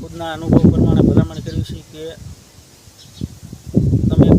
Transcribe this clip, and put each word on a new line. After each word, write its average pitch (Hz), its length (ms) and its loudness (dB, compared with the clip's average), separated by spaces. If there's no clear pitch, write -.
ખુદના 165 340 -12
અનુભવ 165 360 2
પ્રમાણે - 380 2
ભલામણ - 360 0
કરવી - 240 -8
છે - 100 -12
કે 156 120 -16
તમે - 180 4